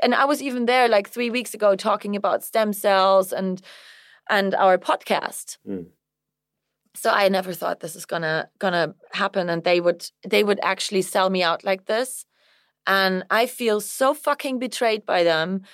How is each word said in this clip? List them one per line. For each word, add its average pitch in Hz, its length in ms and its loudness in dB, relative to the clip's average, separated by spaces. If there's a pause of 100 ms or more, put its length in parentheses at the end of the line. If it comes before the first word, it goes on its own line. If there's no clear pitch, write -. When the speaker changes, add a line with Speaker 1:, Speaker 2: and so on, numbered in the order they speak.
Speaker 1:
and 247 140 2
I - 80 4
was 285 180 2
even 247 240 -4
there, 247 220 4
like, 202 200 2
three 240 220 -4
weeks 233 240 -4
ago 208 220 2
talking 202 400 -2
about 196 260 -2
stem 214 300 0
cells 190 600 4
and, 185 300 -4 (640)
and 196 260 0
our 185 240 4
podcast. - 800 -4 (100)
Speaker 2:
Mm. 90 180 -8 (1080)
Speaker 1:
So - 160 -2
I 208 180 4
never 185 240 -2
thought 170 280 -6
this 160 140 -12
is 165 100 -16
gonna, 160 440 -4 (100)
gonna 175 360 0 (180)
happen, 196 360 -2
and 170 140 -2
they 175 180 2
would, 175 300 -2 (160)
they 208 160 2
would 208 200 0
actually 190 400 -2
sell 190 280 0
me 185 120 0
out 170 200 0
like 190 220 -2
this. 233 420 -4 (600)
And 190 440 2
I 226 160 2
feel 220 340 -2
so 262 320 0
fucking 285 460 -4
betrayed 220 480 -2
by 185 160 2
them. 170 400 0 (120)